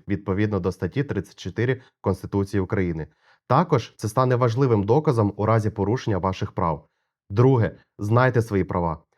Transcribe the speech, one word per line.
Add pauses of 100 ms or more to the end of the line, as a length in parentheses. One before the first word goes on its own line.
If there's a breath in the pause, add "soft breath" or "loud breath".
відповідно
до
статті
тридцять
чотири (200 loud breath)
Конституції
України. (400 soft breath)
Також
це
стане
важливим
доказом
у
разі
порушення
ваших
прав. (420)
Друге. (240 loud breath)
Знайте
свої
права. (140)